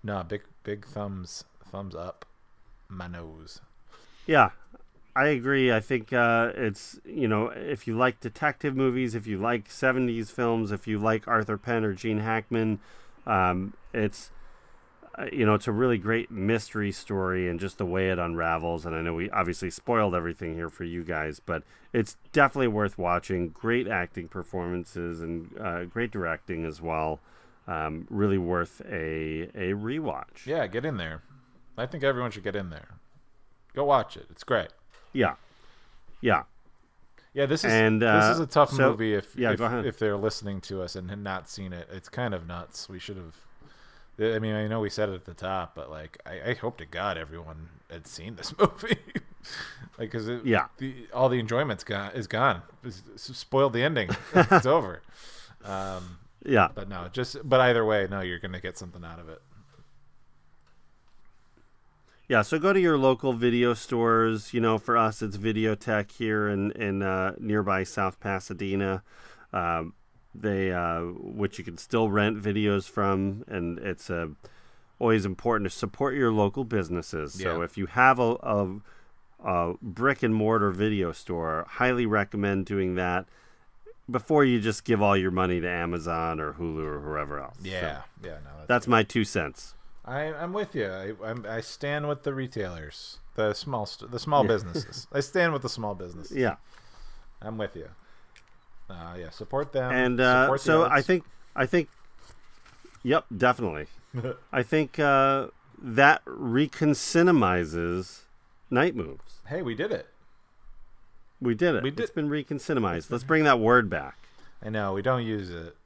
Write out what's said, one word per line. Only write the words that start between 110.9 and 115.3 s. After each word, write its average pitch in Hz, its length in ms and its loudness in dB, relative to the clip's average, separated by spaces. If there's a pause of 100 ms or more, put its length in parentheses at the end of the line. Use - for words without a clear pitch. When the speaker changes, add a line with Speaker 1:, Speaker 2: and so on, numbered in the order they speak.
Speaker 2:
We 120 140 2
did 165 220 2
it. 95 60 0
Speaker 1:
We 135 80 -2
did 165 100 -8
Speaker 2:
It's 233 100 -4
been 151 180 -2
reconcinimized. 135 800 -2
Let's 120 140 -4
bring 156 200 4
that 135 160 6
word 113 280 6
back. 73 300 -6 (440)
Speaker 1:
I 107 60 -10
know. 104 240 -2
We 98 100 -2
don't 127 220 0
use 107 260 -4